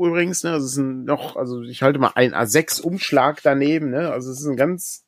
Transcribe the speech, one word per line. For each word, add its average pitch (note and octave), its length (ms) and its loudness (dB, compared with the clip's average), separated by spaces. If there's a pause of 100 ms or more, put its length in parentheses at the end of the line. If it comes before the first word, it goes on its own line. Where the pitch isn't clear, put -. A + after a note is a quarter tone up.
übrigens, E3+ 380 0
ne, E3+ 80 -2
also C#3+ 140 -2
es B2+ 60 -6
ist C#3 60 -4
ein C3 260 -2
noch, D3 320 -4
also B2 260 -4
ich A#2+ 200 -12
halte C#3 160 6
mal C3 160 4
ein B2 200 4
A G#2 120 0
sechs D3+ 320 2
Umschlag D3 640 0
daneben, C#3+ 480 2
ne, D3 220 -2
also B2+ 180 -6
es C3 100 -10
ist D3 60 -8
ein C3+ 100 -2
ganz E3+ 520 -2